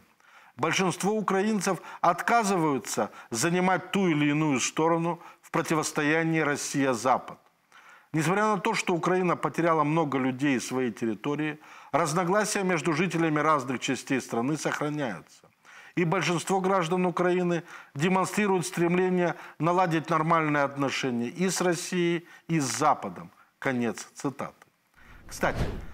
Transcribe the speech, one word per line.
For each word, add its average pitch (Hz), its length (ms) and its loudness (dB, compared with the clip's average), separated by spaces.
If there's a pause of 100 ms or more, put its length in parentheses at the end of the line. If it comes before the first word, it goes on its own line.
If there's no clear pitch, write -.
(560)
Большинство 170 560 0
украинцев 196 680 0 (200)
отказываются 175 1120 0 (180)
занимать 175 600 0
ту 190 160 2
или 147 220 2
иную 147 320 2
сторону 165 580 0 (220)
в - 100 -20
противостоянии 160 880 0
«Россия-Запад». 131 1000 0 (760)
Несмотря 170 320 2
на 214 140 2
то, 226 160 0
что - 180 -2
Украина 175 420 2
потеряла 160 480 2
много 147 360 2
людей 131 360 0
и 117 40 2
своей 127 320 -2
территории, 143 680 -4 (320)
разногласия 185 720 2
между 170 300 0
жителями 165 460 2
разных 139 400 2
частей 131 420 -2
страны 123 340 -2
сохраняются. 143 960 -6 (460)
И 175 100 2
большинство 175 540 0
граждан 185 480 2
Украины 175 560 0 (320)
демонстрируют 185 720 0
стремление 175 680 0 (240)
наладить 170 520 2
нормальные 156 520 2
отношения 127 680 -2
и 180 200 0
с 175 120 -2
Россией, 170 680 0 (200)
и 160 120 0
с 139 60 0
Западом». 113 680 0 (260)
Конец 120 560 -4
цитаты. - 400 -8 (760)
Кстати, - 360 -2 (300)